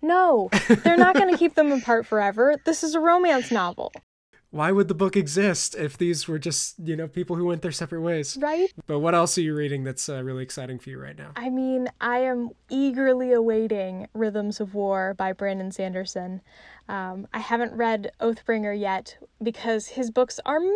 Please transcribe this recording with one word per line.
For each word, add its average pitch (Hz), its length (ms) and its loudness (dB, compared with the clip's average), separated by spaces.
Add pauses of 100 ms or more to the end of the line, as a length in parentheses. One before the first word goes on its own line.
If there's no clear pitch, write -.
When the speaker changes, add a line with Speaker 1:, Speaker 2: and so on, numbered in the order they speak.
Speaker 1:
No, 320 480 4 (340)
they're 339 140 6
not 370 180 8
gonna 381 220 4
keep 330 180 2
them 302 160 4
apart 233 340 2
forever. 214 580 2
This 320 200 0
is 320 120 -2
a 330 40 0
romance 339 520 4
novel. 180 400 -2 (600)
Speaker 2:
Why 151 200 0
would 196 160 4
the 180 80 -2
book 190 200 0
exist 185 600 0
if 151 200 -4
these 175 320 -2
were 156 120 -4
just, - 400 -4
you 165 160 -4
know, 160 120 -6
people 175 280 -6
who 175 100 0
went 170 160 -2
their 175 100 -4
separate 165 300 -6
ways? 160 400 -2
Speaker 1:
Right? 320 320 0 (140)
Speaker 2:
But 147 100 -2
what 165 160 2
else 170 240 4
are 180 40 2
you 156 140 -2
reading 143 280 -4
that's, 131 260 -8
uh, 135 140 -8
really 131 180 -6
exciting 127 380 -10
for - 100 -18
you 131 100 -14
right 139 160 -16
now? 147 200 -18
Speaker 1:
I 240 160 -6
mean, 262 360 -2 (140)
I 240 180 0
am 247 300 -2 (180)
eagerly 262 640 2
awaiting 220 840 0
Rhythms 208 440 -2
of 196 140 -6
War 196 400 -2
by 190 200 -4
Brandon 190 380 -4
Sanderson. 185 680 -8 (460)
Um, 190 440 -8
I - 60 -8
haven't 226 400 -2
read 226 420 0
Oathbringer 226 580 -2
yet 196 420 -6 (240)
because 220 460 -4
his 247 200 -4
books 247 380 0
are 294 120 0 (160)